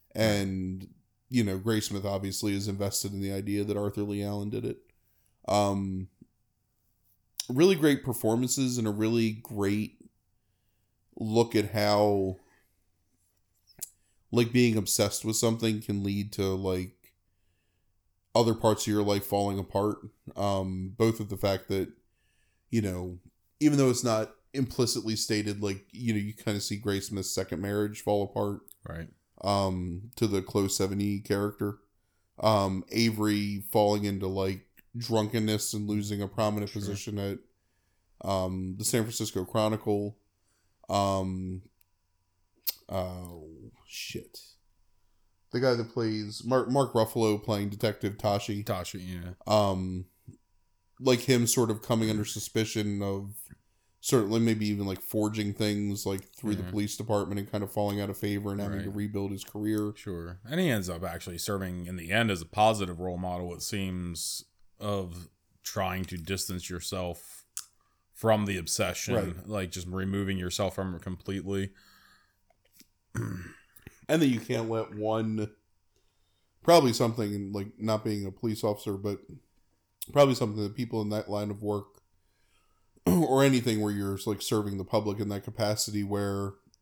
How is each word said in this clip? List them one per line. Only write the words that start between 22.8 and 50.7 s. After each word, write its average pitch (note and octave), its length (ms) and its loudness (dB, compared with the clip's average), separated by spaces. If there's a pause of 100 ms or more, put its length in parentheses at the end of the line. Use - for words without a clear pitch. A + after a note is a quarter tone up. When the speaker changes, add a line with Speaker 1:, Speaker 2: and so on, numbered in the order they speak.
Speaker 1:
know, F2+ 380 -4 (420)
even D3+ 160 6
though C3 120 6
it's B2 140 0
not A2 320 0 (180)
implicitly A#2 600 0
stated, G#2 480 -2
like, G2 280 -4
you A#2 200 -2
know, G#2 80 2
you G#2 140 -4
kinda G2+ 260 -4
see G2+ 180 -4
Graysmith's G2 540 -2
second F#2+ 300 -4
marriage G#2 400 -2
fall G#2 220 2
apart. G2+ 380 -4 (240)
Speaker 2:
Right. E2 220 -10 (340)
Speaker 1:
Um, F#2+ 760 0
to A2+ 100 2
the G2 140 2
Chloe G2 260 2
Sevigny G2+ 560 0
character. G#2 540 -2 (640)
Um, G2 520 4
Avery G#2 800 2
falling G#2 320 4
into, G2 240 -2
like, F#2+ 400 -2 (300)
drunkenness A2 760 0
and G#2 140 -4
losing G#2 340 -2
a G2 60 -2
prominent G#2 440 -2
Speaker 2:
Sure. G#2 100 -8
Speaker 1:
position G2+ 360 -6
at, G2 220 -4 (840)
um, F#2 560 -2
the G#2+ 60 -8
San A2+ 200 2
Francisco G#2 420 -4
Chronicle. G#2+ 720 0 (720)
Um, F#2 720 -2 (1300)
oh, F2+ 840 -8 (160)
shit. - 680 -14 (1000)
The B2 60 0
guy B2+ 120 4
that A2+ 200 -2
plays G#2+ 500 -4
Mark, A#2+ 260 2
Mark C3 220 2
Ruffalo A2 500 2
playing G#2 280 0
Detective G2+ 480 -2
Tashi. G#2 440 0
Speaker 2:
Tashi, F#2+ 380 -6
yeah. F2+ 300 -8 (180)
Speaker 1:
Um, F#2+ 580 4 (960)